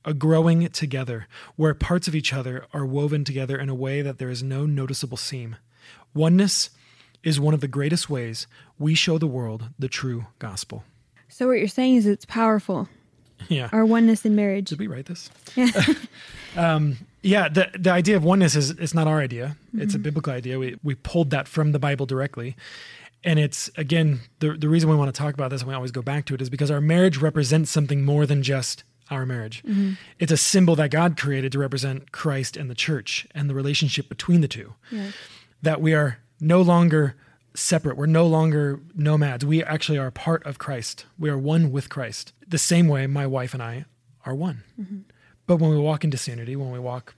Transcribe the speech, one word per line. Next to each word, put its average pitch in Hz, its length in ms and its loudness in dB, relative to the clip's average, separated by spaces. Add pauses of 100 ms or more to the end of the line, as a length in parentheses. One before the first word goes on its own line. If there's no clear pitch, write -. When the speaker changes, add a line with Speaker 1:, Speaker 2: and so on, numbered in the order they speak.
Speaker 1:
a 151 80 -2
growing 160 560 4
together, 123 560 -6 (300)
where 156 180 2
parts - 340 -2
of 156 60 -4
each 151 180 -2
other 127 420 -6
are 143 120 -4
woven 143 380 0
together 135 340 -4
in 135 120 -4
a 135 60 -4
way 135 280 -4
that 139 160 -6
there 127 100 -6
is 123 140 -6
no 135 240 -4
noticeable 135 500 -4
seam. 117 380 -10 (580)
Oneness 175 580 2 (520)
is 151 160 0
one 151 140 2
of 143 80 0
the 139 60 -4
greatest 143 420 -2
ways 120 380 -8 (300)
we 151 180 0
show 160 220 2
the 160 100 0
world 117 420 -6 (100)
the 135 80 -4
true 120 380 -6 (140)
gospel." 107 440 -12 (460)
Speaker 2:
So - 180 -4
what 254 60 4
you're 214 140 2
saying 254 280 2
is 220 100 6
it's 202 200 0
powerful. 214 640 0 (580)
Speaker 1:
Yeah. 131 240 -2
Speaker 2:
Our 220 140 4
oneness 226 400 4
in 214 100 2
marriage. 202 340 0
Speaker 1:
Did 151 100 -6
we 208 80 -6
write 135 180 -10
this? - 240 -14 (260)
Speaker 2:
Yeah. 247 200 4
Speaker 1:
<laughs> 196 60 4 (760)
Um, 151 400 2 (240)
yeah, 196 260 4
the, 156 220 2 (100)
the 185 120 4
idea 180 260 4
of 156 80 2
oneness 175 320 4
is, 143 140 0
it's 165 220 -6
not 160 140 2
our 156 140 2
idea. 127 340 -6 (180)
It's 214 200 -2
a - 40 -2
Speaker 2:
Mm-hmm. - 60 -4
Speaker 1:
biblical 147 300 -4
idea. 127 260 -6
We, 127 240 -6
we 143 120 -2
pulled 165 340 0
that 135 180 -2
from 151 240 0
the 147 80 0
Bible 139 260 -2
directly. 131 520 -6 (680)
And 160 160 2
it's, - 380 -2
again, 151 420 2 (200)
the, 151 180 0
the 151 100 0
reason 160 220 4
we 156 80 6
wanna 139 160 0
talk 147 200 -4
about 135 160 -4
this, 131 120 -6
and 127 80 -8
we 135 60 -6
always 127 160 -6
go 123 100 -6
back 139 240 -4
to 139 100 -4
it, 127 60 -6
is 127 80 -4
because 139 200 0
our 147 120 0
marriage 165 380 4
represents 151 520 2
something 143 320 2
more 147 220 4
than 139 180 2
just 131 400 -4 (260)
our 131 160 -4
marriage. 117 400 -8
Speaker 2:
Mm-hmm. 196 280 0 (260)
Speaker 1:
It's 165 140 0
a 147 40 4
symbol 180 380 4
that 147 160 2
God 165 240 2
created 135 380 -2
to 135 60 -2
represent 135 520 -4
Christ 135 460 -4
and 139 120 -8
the 120 60 -12
church - 580 -4
and 143 160 -2
the 135 60 -4
relationship 143 540 -2
between 175 320 2
the 143 80 2
two. - 240 -14 (160)
Speaker 2:
Yeah. 202 220 -8 (500)
Speaker 1:
That 156 180 0
we 160 140 2
are 147 240 2 (240)
no 170 200 4
longer 170 540 4 (380)
separate. 156 420 -2
We're 143 120 -2
no 160 200 6
longer 151 540 2 (120)
nomads. 147 520 0
We 160 180 2
actually 156 360 -2
are 135 80 -4
a 127 40 -8
part - 340 -4
of 143 120 -10
Christ. - 480 -10 (120)
We 151 120 -2
are 143 80 0
one 151 340 2
with 135 180 -4
Christ. - 440 -10 (120)
The 170 120 -4
same 170 320 4
way 135 180 0
my 139 180 -2
wife 131 280 -4
and 127 100 -8
I 117 220 -10 (400)
are 135 100 -6
one. 143 280 -6 (140)
Speaker 2:
Mm-hmm. 202 200 -12 (500)
Speaker 1:
But 175 100 4
when 156 140 4
we 151 60 2
walk 147 280 0
in 156 40 0
disunity, 120 460 -6
when 135 160 -6
we 123 80 -10
walk 123 380 -10